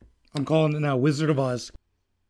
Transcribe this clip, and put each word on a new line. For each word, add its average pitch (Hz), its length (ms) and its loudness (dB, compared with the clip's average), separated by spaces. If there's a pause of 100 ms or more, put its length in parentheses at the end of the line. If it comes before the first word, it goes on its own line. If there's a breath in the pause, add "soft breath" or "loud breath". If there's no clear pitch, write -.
(340)
I'm 143 100 -4
calling 156 300 2
it 151 60 -4
now, 143 160 0
Wizard 143 320 2
of 143 120 2
Oz. 127 320 -4 (580)